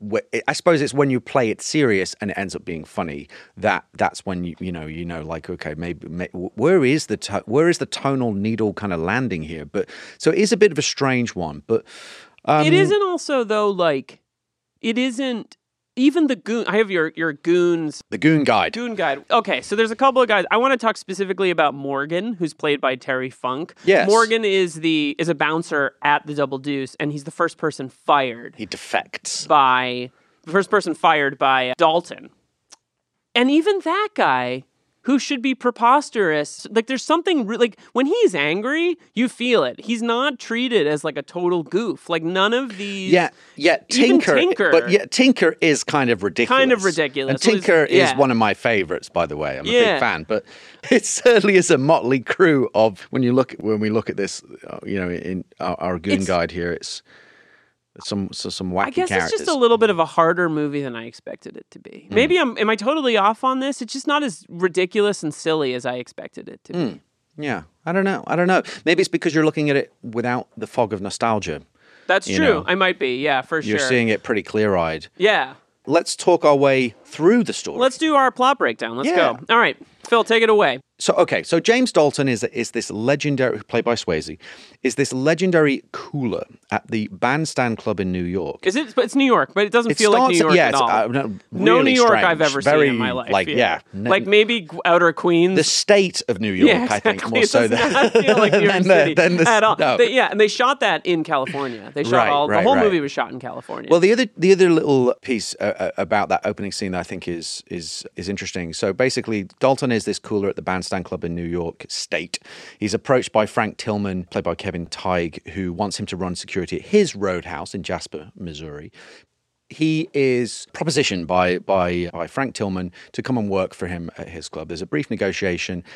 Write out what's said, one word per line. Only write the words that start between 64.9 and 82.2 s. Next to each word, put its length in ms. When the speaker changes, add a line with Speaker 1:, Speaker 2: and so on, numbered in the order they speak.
Speaker 2:
and 100
silly 440
as 100
I 120
expected 520
it 140
to 100
be. 60
Speaker 1:
Mm. 200
Yeah, 260
I 60
don't 120
know. 220
I 100
don't 120
know. 160
Maybe 180
it's 80
because 260
you're 100
looking 240
at 60
it 260
without 460
the 80
fog 260
of 100
nostalgia. 600
Speaker 2:
That's 200
Speaker 1:
You 100
Speaker 2:
true. 80
Speaker 1:
know? 200
Speaker 2:
I 80
might 240
be. 200
Yeah, 240
for 180
Speaker 1:
You're 180
Speaker 2:
sure. 120
Speaker 1:
seeing 180
it 160
pretty 180
clear-eyed. 640
Speaker 2:
Yeah. 360
Speaker 1:
Let's 300
talk 300
our 100
way 400
through 380
the 100
story. 240
Speaker 2:
Let's 220
do 160
our 160
plot 260
breakdown. 400
Let's 120
Speaker 1:
Yeah. 60
Speaker 2:
go. 60
All 60
right. 180
Phil, 160
take 200
it 60
away. 300
Speaker 1:
So, 160
okay, 280
so 160
James 320
Dalton 380